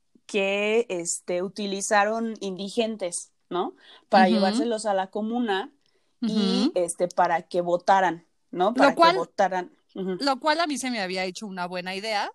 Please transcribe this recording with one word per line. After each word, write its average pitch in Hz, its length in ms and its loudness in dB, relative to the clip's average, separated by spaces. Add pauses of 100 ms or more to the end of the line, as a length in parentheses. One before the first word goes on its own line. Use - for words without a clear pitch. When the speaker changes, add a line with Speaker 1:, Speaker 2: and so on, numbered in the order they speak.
(260)
Speaker 1:
que, 208 640 0
este, 175 540 -4
utilizaron 208 960 -2
indigentes, 196 920 -6 (180)
¿no? 190 260 -4 (340)
Para 226 180 8
Speaker 2:
Ujú. 220 80 4
Speaker 1:
llevárselos 214 500 0
a 208 80 0
la 190 140 0
comuna 220 640 -2 (500)
y, 202 500 2
Speaker 2:
Ujú. - 40 -
Speaker 1:
este, 180 340 0
para 175 320 2
que - 200 -4
votaran, 175 640 2 (260)
¿no? 175 180 0
Speaker 2:
Lo 233 60 -2
Speaker 1:
Para 269 160 6
que - 40 -8
Speaker 2:
cual, 339 220 6
Speaker 1:
votaran. 185 540 -2 (220)
Ujú. 185 280 -4
Speaker 2:
lo 269 180 0
cual 311 220 0
a 339 60 0
mí 285 100 -4
se 262 120 -6
me 240 120 -4
había 185 240 -4
hecho 190 200 -10
una 185 200 -6
buena 180 300 -8
idea. 214 400 -4